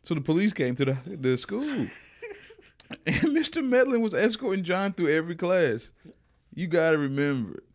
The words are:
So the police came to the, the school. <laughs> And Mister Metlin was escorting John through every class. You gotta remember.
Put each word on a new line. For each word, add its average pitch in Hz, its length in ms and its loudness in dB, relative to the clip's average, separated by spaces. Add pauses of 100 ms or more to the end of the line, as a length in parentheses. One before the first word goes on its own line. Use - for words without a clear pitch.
So 170 100 -4
the 147 80 -2
police 180 320 2
came 123 220 -2
to 139 100 0
the, 131 200 0
the 131 320 -2
school. 247 540 -6
<laughs> - 1120 -20
And - 280 2
Mister 320 280 0
Metlin 254 400 4
was 214 120 0
escorting 214 500 0
John 185 300 0
through 156 200 2
every 165 220 0
class. 170 560 0 (640)
You 180 120 -4
gotta 160 300 4
remember. 139 680 -2 (100)